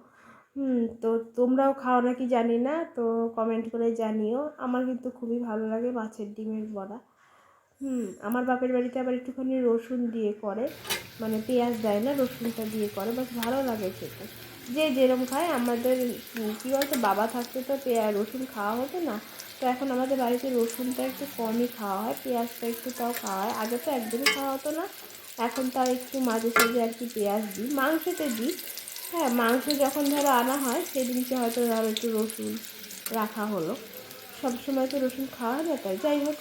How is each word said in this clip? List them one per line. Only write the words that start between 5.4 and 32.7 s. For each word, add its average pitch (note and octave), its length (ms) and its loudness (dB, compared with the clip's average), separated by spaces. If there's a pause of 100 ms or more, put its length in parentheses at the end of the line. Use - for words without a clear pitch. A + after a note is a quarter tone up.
ভালো A3 240 -2
লাগে A#3 260 0
মাছের A3 380 -6
ডিমের A3 300 -4 (100)
বড়া। G3 220 -8 (840)
হুম, C4 240 -2 (240)
আমার B3 200 2
বাপের B3+ 240 2
বাড়িতে B3 300 0
আবার B3+ 160 0
একটুখানি C4 420 -4
রসুন A#3+ 400 2 (140)
দিয়ে G#3+ 180 0 (120)
করে, G#3 200 -2 (560)
মানে, A3 160 0 (100)
পেঁয়াজ A#3+ 280 4 (100)
দেয় G#3 200 4
না, C4+ 80 2
রসুনটা A#3+ 520 0 (100)
দিয়ে G#3+ 220 0
করে, G3+ 220 -2
বেশ B3+ 100 -2 (140)
ভালো A#3+ 160 2 (100)
লাগে G#3+ 200 -2 (100)
খেতে। E3+ 260 -10 (500)
যে D4+ 100 2 (120)
যেরম B3+ 340 6
খায়, D4+ 180 2 (100)
আমাদের, A#3+ 380 2 (420)
উম, G#3+ 120 -2 (100)
কী B3+ 140 -6
বলতো, C#4 200 2 (140)
বাবা G3+ 160 4 (100)
থাকতে A#3+ 240 -4 (100)
তো C#4 60 0 (100)
পেঁয়া-, A3 340 2
রসুন A3 240 -2 (120)
খাওয়া G#3 260 0
হতো D4+ 180 -4 (100)
না, G#3+ 80 -2 (420)
তো - 40 -12 (100)
এখন B3+ 140 -2 (100)
আমাদের C4 260 2
বাড়িতে B3 280 2
রসুনটা B3+ 600 0
একটু C4 140 -6 (120)
কমই A#3 320 2 (100)
খাওয়া G3+ 260 -2
হয়, A#3 180 -2
পেঁয়াজটা A#3+ 500 -2
একটু A#3 160 -8 (100)
তাও A#3+ 140 0 (100)
খাওয়া G3 200 -2
হয়। A#3 200 0
আগে A#3 220 0
তো - 40 -4 (100)
একদমই A#3 380 -2
খাওয়া C#4 180 0
হতো C4+ 240 -4
না, E4+ 60 -2 (600)
এখন B3+ 180 -2 (100)
তাও B3+ 120 4 (100)
একটু B3+ 200 -6 (120)
মাঝে A3+ 280 2
সাঝে A#3 300 6
আর A3+ 120 -2
কি B3 60 -8 (100)
পেঁয়াজ G#3 300 0 (100)
দিই, G#3 140 -4 (120)
মাংসতে D#4+ 460 0 (120)
দিই। B3+ 140 0 (580)
হ্যাঁ, D#4+ 200 2 (100)
মাংস A#3+ 240 4 (200)
যখন C#4+ 280 2
ধরো C#4+ 180 4 (100)
আনা B3+ 240 4
হয় C4 260 0
সেদিনকে B3+ 500 0
হয়তো A#3 200 2 (100)
ধরো A3+ 240 2
একটু A3+ 120 -2 (120)
রসুন G#3+ 320 -2 (680)